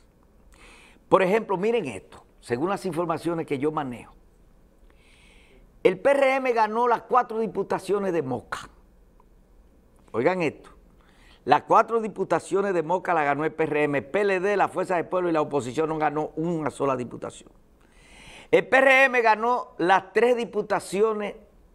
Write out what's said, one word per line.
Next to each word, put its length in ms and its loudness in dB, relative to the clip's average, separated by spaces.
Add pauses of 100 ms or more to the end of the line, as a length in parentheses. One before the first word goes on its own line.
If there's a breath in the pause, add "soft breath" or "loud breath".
(1080 loud breath)
Por 140 6
ejemplo, 340 0
miren 300 0
esto, 380 -14 (160)
según 300 -2
las 160 -4
informaciones 600 -4
que 120 -4
yo 120 0
manejo. 440 -8 (1700 soft breath)
El 160 2
P 120 2
R 260 4
M 160 0
ganó 360 0
las 140 0
cuatro 360 0
diputaciones 760 -2
de 80 0
Moca. 480 -8 (1400)
Oigan 280 -2
esto, 300 -6 (720 soft breath)
las 200 0
cuatro 360 0
diputaciones 720 -4
de 100 -2
Moca 300 -4
la 120 0
ganó 200 -2
el 80 -4
P 120 -2
R 200 0
M, 160 0
P 220 -4
L 180 0
D, 160 0
la 120 2
Fuerza 280 -4
del 100 -2
Pueblo 220 -2
y 40 0
la 100 2
oposición 480 -2
no 80 -4
ganó 380 -2
una 340 -2
sola 260 -2
diputación. 540 -10 (1000 loud breath)
El 160 4
P 120 4
R 260 8
M 160 2
ganó 560 2
las 380 4
tres 200 6
diputaciones 1000 -2 (400)